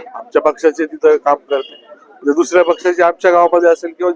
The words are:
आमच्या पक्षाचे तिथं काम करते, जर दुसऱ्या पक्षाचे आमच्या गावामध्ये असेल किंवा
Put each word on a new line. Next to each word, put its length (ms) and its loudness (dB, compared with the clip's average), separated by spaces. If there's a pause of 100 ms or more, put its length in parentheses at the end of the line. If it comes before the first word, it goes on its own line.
आमच्या 340 -6
पक्षाचे 440 -2
तिथं 320 0
काम 200 -2 (120)
करते, 260 -6 (500)
जर 80 2
दुसऱ्या 300 0
पक्षाचे 400 -2
आमच्या 280 0
गावामध्ये 380 2
असेल 280 -2
किंवा 180 -2